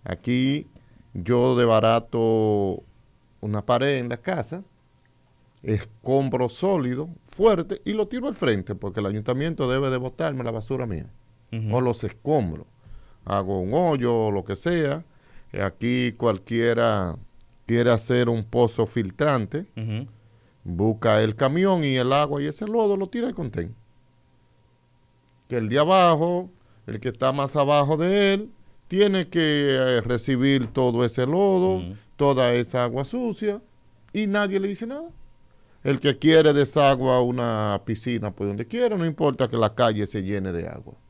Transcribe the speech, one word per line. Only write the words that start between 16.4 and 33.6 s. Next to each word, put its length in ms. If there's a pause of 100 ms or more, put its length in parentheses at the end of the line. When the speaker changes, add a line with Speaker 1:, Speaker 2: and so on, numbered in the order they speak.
Speaker 1:
quiere 280
hacer 360
un 140
pozo 460
filtrante, 800 (100)
Speaker 2:
Ujú. 320 (560)
Speaker 1:
busca 580
el 140
camión 480
y 100
el 180
agua 300
y 40
ese 200
lodo 300
lo 100
tira 220
al 60
contén. 380 (1800)
Que 100
el 100
de 100
abajo, 720 (380)
el 100
que 120
está 200
más 240
abajo 420
de 380
él, 160 (380)
tiene 400
que, 420
eh, 320
recibir 640
todo 380
ese 200
lodo, 520
Speaker 2:
Ujú. 180 (220)
Speaker 1:
toda 360
esa 320
agua 200
sucia, 560 (520)